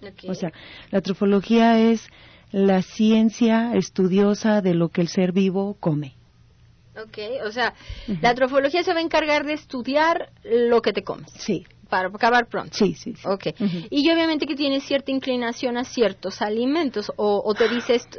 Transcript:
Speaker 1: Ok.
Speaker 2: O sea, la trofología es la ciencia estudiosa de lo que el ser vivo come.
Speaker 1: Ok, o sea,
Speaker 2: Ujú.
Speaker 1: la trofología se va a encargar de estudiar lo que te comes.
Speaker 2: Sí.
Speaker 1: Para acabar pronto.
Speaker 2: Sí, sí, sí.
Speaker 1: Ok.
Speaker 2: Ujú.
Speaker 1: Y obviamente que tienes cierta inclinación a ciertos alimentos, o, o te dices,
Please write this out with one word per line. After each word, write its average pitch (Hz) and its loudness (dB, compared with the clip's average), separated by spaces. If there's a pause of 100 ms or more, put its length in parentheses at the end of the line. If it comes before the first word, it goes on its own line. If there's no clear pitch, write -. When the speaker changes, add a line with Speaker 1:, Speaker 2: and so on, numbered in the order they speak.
Speaker 1:
Ok. 196 -16
Speaker 2:
O 185 -4
sea, 170 -6 (400)
la 196 0
trofología 202 2
es 226 2 (440)
la 196 2
ciencia 220 2
estudiosa 202 2
de 185 2
lo 170 0
que - -2
el 170 0
ser 180 0
vivo 196 0
come. 147 -2 (880)
Speaker 1:
Ok, 220 -16 (280)
o 214 -6
sea, 226 -2 (340)
Speaker 2:
Ujú. 196 -4
Speaker 1:
la 240 6
trofología 269 0
se 370 0
va 330 0
a - -2
encargar 302 0
de 302 -4
estudiar 294 -2 (140)
lo 233 4
que 214 0
te - -4
comes. - -12
Speaker 2:
Sí. - -6 (220)
Speaker 1:
Para 185 0
acabar 233 2
pronto. 165 -8
Speaker 2:
Sí, 180 2
sí, - -12
sí. - -20
Speaker 1:
Ok. 190 -4 (140)
Speaker 2:
Ujú. 175 -2
Speaker 1:
Y 285 2
obviamente 330 0
que 294 -6
tienes 277 -2
cierta 269 -4
inclinación 247 -4
a 247 -4
ciertos 196 -2
alimentos, 233 -2
o, 208 0
o 214 0
te 226 2
dices, 240 -2 (100)